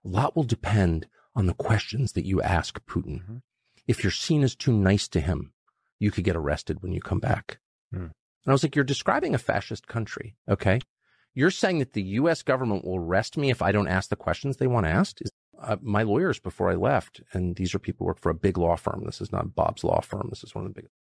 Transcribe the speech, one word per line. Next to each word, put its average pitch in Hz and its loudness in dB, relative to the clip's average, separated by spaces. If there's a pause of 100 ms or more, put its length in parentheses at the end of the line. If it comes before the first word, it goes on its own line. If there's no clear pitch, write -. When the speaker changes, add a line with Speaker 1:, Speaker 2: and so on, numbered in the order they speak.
Speaker 1:
a 104 -10
lot 113 0
will 156 2
depend 95 2 (300)
on 98 2
the 87 2
questions 110 -2
that - -2
you 95 2
ask - -2
Putin. 87 -4
Speaker 2:
Mm-hmm. 104 -14 (500)
Speaker 1:
If - 0
you're 95 2
seen 151 0
as 127 2
too - 0
nice 101 4
to - 2
him, 73 -2 (460)
you 104 2
could 87 -4
get 90 2
arrested 78 -2
when 92 -6
you 87 -2
come - -2
back." - -2 (320)
Speaker 2:
Hmm. 92 -8 (380)
Speaker 1:
And 135 -2
I - 6
was 139 4
like, 147 -2
"You're 143 4
describing 139 0
a 117 0
fascist - -4
country, - -8 (120)
okay? 101 2 (540)
You're 143 4
saying 185 0
that 127 -2
the 104 0
U 113 0
S 160 0
government 127 0
will 92 -2
arrest 90 0
me 139 2
if 120 0
I 95 4
don't 101 4
ask 92 0
the - 0
questions - -2
they 131 0
want 117 2
asked?" 92 0
Is, - -8 (300)
uh, 107 -2
my 107 0
lawyers, 127 2
before 95 -2
I 92 2
left, 107 0 (120)
and 90 -2
these 92 -4
are 95 -2
people - -6
who 90 0
work 90 -4
for 85 0
a 82 0
big 90 0
law 85 4
firm. - -4
This - -8
is - -8
not - -4
Bob's - 0
law 50 4
firm. - -8
This - -12
is - -20
one 101 -8
of 101 -10
the - -
biggest. - -20 (100)